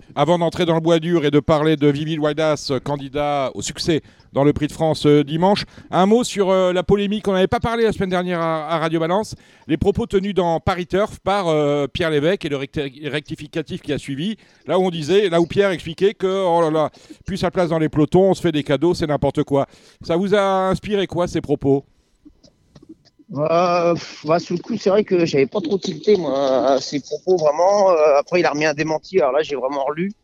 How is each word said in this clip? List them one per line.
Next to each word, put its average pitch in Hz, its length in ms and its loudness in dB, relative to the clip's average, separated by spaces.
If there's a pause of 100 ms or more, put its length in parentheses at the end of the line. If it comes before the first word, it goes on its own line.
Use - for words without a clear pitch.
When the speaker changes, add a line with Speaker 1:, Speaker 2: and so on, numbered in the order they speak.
(140)
Speaker 1:
Avant 151 240 2
d'entrer 170 260 -2
dans 165 100 0
le 165 60 0
bois 165 200 2
dur 165 260 0
et 143 40 2
de 147 80 4
parler 156 380 2
de 143 120 0
Vivi 151 280 -2
Loidas, 151 560 -2 (100)
candidat 143 720 -4
au 98 60 -8
succès - 400 -2 (320)
dans 131 100 0
le 143 120 4
Prix 147 140 -4
de - 40 -10
France, 160 320 -2
euh, 147 180 6
dimanche, 170 420 0 (260)
un 180 160 2
mot 226 180 4
sur, 190 240 -2
euh, 185 240 2
la 180 100 0
polémique. 202 460 0
On 190 60 0
n'avait 185 120 2
pas 233 140 -2
parlé 233 240 0
la 214 80 2
semaine 196 160 -6
dernière 180 320 -2
à, 160 300 -4
à 165 80 -2
Radio 160 220 -2
Balance, 180 340 -2 (340)
les 151 80 0
propos 202 300 0
tenus 202 280 -2
dans 170 260 0
Paris 180 260 -4
Turf 202 320 -2
par, 190 300 -2
euh, 147 400 0
Pierre 165 220 -4
Lévesque 156 360 0
et - 20 -6
le 143 80 -4
recti-, 139 500 -8
rectificatif 151 760 -8
qui 147 100 -6
a 131 60 -2
suivi. 156 380 -6 (300)
Là 165 120 0
où 190 80 2
on 190 40 0
disait, 170 380 0
là 170 140 2
où 165 40 2
Pierre 202 260 0
expliquait 170 420 -2
que, - 120 -4
oh 185 360 2
là 156 80 2
là, 156 200 0 (360)
plus 190 100 -6
sa 180 140 -2
place 175 180 0
dans 165 100 0
les 156 120 0
pelotons, 180 400 4
on 180 40 2
se - 60 -4
fait 175 120 0
des 147 120 -2
cadeaux, 147 300 2
c'est 175 120 -4
n'importe 143 380 -2
quoi. 139 220 0 (360)
Ça 165 140 -2
vous 190 180 0
a 190 360 2
inspiré 190 360 -2
quoi, 175 220 -2
ces 165 140 -4
propos ? 139 420 0 (1500)
Speaker 2:
Euh, 170 580 2
pff, - 320 -10
bah, 156 120 2
sur - 160 -4
le 175 60 -4
coup, - 160 -6
c'est 202 140 0
vrai 208 120 4
que 175 220 0
j'avais 139 220 2
pas 214 140 -6
trop 185 180 -2
tilté, 180 380 0
moi, 135 580 0
à 131 60 2
ces 143 200 -6
propos, 180 380 -2
vraiment. 180 520 4
Euh, 151 280 4
après, 175 220 0
il 165 60 2
a 147 40 2
remis 151 160 0
un 151 80 0
démenti. 156 440 -2
Alors 139 140 2
là, 147 100 0
j'ai 147 140 -6
vraiment 135 280 -4
relu. 165 280 -4 (120)